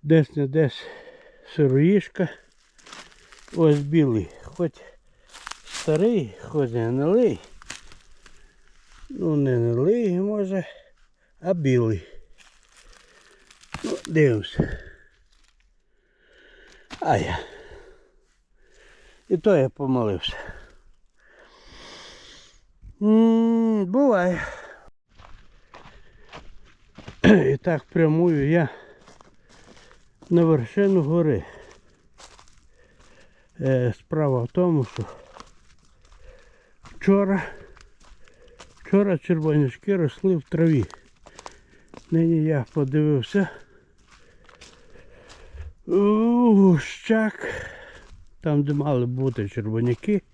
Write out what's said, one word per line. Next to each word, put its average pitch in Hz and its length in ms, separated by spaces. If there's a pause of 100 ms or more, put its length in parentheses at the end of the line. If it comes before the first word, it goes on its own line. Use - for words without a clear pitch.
Десь 151 320
не 143 120
десь 139 360 (720)
сироїшка. 151 720 (1300)
Ось 156 240
білий. 143 500 (140)
Хоч - 280 (960)
старий, 160 760
хоч 143 280
і 113 40
гнилий. 135 640 (1700)
Ну, 180 260
не 135 200
гнилий, 175 640
може, 196 460 (760)
а 175 140
білий. 123 540 (1800)
Ну, - 140 (100)
дивимося. 135 720 (2250)
А - 180
я. 82 220 (1900)
І 185 80
то 185 200
я 131 120
помилився. 123 680 (2750)
М, 226 840
буває. 185 560 (2750)
<clears throat> - 0
І 147 340
так 165 260
прямую 160 680
я 165 200 (1600)
на 170 160
вершину 165 560
гори. 151 420 (2250)
Е, 127 400
справа 139 440
в 123 40
тому, 170 360
що - 200 (1800)
вчора, 196 600 (1300)
вчора 196 420
червонячки 156 800
росли 180 400
в 147 80
траві. 156 420 (1300)
Нині 165 320
я 151 300
подивився. 151 760 (2500)
У, - 100 (600)
гущак. 196 920 (920)
Там, 147 220
де 143 100
мали 139 320
бути 123 440
червоняки 117 720 (120)